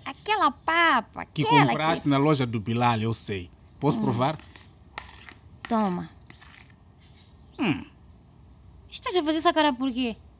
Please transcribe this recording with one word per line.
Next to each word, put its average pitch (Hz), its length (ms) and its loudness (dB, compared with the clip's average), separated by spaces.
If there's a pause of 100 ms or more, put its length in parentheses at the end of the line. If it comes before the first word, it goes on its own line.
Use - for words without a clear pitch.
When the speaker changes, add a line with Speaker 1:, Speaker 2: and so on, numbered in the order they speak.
Speaker 1:
aquela 330 480 -2
papa, 320 760 0
Speaker 2:
Que - 160 -4
Speaker 1:
aquela 453 240 6
Speaker 2:
compraste 160 380 0
Speaker 1:
que 147 40 0
Speaker 2:
na 139 80 4
loja 139 300 2
do 113 140 -4
Bilal, 117 400 0
eu 113 120 -2
sei. 95 380 -4 (300)
Posso 147 180 0
Speaker 1:
Hum. 214 40 -4
Speaker 2:
provar? 123 360 -2 (1300)
Speaker 1:
Toma. 185 400 -2 (1500)
Speaker 2:
Hum. 143 260 -2 (1040)
Speaker 1:
Estás - 280 -8
a 349 60 2
fazer 311 160 0
essa 330 140 4
cara 294 200 2
por 254 200 -4
quê? 233 240 -4 (240)